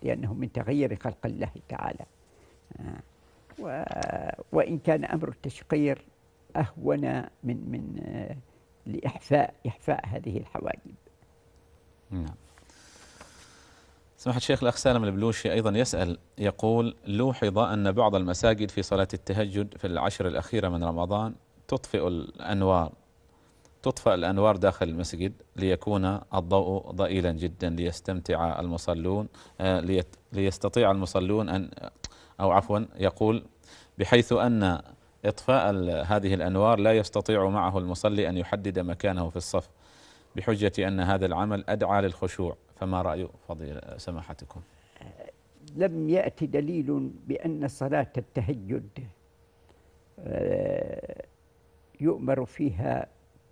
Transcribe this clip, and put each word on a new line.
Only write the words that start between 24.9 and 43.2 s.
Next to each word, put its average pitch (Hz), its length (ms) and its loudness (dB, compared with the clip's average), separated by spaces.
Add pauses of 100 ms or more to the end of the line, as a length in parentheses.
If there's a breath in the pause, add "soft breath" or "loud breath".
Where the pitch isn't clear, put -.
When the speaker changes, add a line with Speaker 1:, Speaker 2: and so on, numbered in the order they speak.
Speaker 2:
ليكون 95 480 2 (300)
الضوء 95 560 2
ضئيلا 90 420 2
جدا 85 380 -4
ليستمتع 85 880 -2
المصلون، 87 680 -2 (320 loud breath)
آه، 92 200 2
ليت-، 90 360 0 (160)
ليستطيع 98 580 2
المصلون 98 580 0
أن، 92 220 -2 (720 loud breath)
أو 95 100 4
عفوا، 104 360 4 (100)
يقول: 107 480 2 (540 loud breath)
"بحيث 117 340 6
أن 104 500 4 (420)
إطفاء 104 460 2
ال-، 87 360 0
هذه 98 280 2
الأنوار 95 440 4
لا 110 180 6
يستطيع 104 520 2
معه 95 300 0
المصلي 92 500 0
أن 92 80 -2
يحدد 95 420 -2
مكانه 87 520 -2
في - 60 -10
الصف 90 340 -4 (680 loud breath)
بحجة 101 520 0
أن 98 120 0
هذا 95 260 2
العمل 98 420 -2
أدعى 101 340 2
للخشوع." 92 540 -4 (200)
فما 92 260 -2
رأي 87 260 -4 (200)